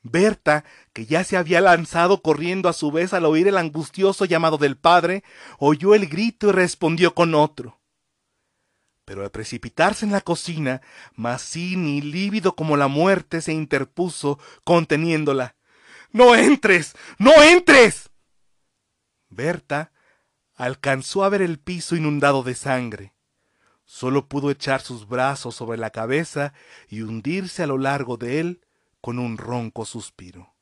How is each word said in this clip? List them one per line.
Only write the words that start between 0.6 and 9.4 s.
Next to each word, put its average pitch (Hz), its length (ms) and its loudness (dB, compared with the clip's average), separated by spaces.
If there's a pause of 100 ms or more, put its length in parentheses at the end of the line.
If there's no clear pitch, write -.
que 113 120 -12
ya 156 180 -2
se 190 140 -4
había 175 240 0
lanzado 175 600 2
corriendo 175 460 -2
a 170 40 -2
su 151 180 -4
vez 170 220 -2
al 175 120 -2
oír 156 220 2
el 202 100 2
angustioso 175 680 -2
llamado 165 320 0
del 139 200 -2
padre, 175 460 2 (360)
oyó 151 340 2
el 208 140 4
grito 208 420 -2
y 196 40 2
respondió 175 600 0
con 165 220 0
otro. 151 440 -2 (1300)
Pero 98 180 -12
al 101 60 -10
precipitarse 123 760 -4